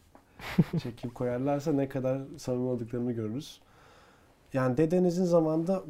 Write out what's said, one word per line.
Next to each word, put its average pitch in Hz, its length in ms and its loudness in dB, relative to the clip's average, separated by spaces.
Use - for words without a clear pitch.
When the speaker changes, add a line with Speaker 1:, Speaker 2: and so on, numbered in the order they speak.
Speaker 1:
<laughs> - 540 0
Speaker 2:
çekip 117 320 -10
koyarlarsa 135 580 0
ne 139 160 2
kadar 131 300 -2
samimi 127 300 -2
olduklarını 120 440 -4
görürüz. 113 480 -6
Yani 127 240 2
dedenizin 175 480 4
zamanında 170 640 2